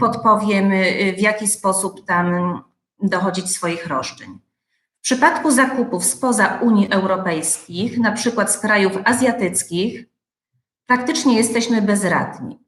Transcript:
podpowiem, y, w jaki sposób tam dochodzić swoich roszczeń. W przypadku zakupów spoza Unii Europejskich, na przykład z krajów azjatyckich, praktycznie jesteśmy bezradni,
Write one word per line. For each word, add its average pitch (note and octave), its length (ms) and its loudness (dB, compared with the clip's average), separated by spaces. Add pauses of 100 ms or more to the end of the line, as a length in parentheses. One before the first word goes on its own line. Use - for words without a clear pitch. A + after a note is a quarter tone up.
podpowiem, G#3 720 2
y, F#3+ 440 0
w F#3+ 40 -6
jaki G#3+ 280 0
sposób F#3+ 580 -4
tam F3 560 0 (400)
dochodzić F#3 480 -2
swoich E3+ 360 -4
roszczeń. G#2 520 -8 (600)
W - 40 -20
przypadku D4+ 480 2
zakupów B3+ 540 0
spoza G#3+ 580 0
Unii G#3 280 4
Europejskich, F#3 1080 -2
na A3+ 140 2
przykład A3 400 -2
z - 60 -4
krajów G3+ 340 2 (120)
azjatyckich, A3+ 1000 0 (840)
praktycznie B3 500 2
jesteśmy A3+ 460 0
bezradni, G3 840 -2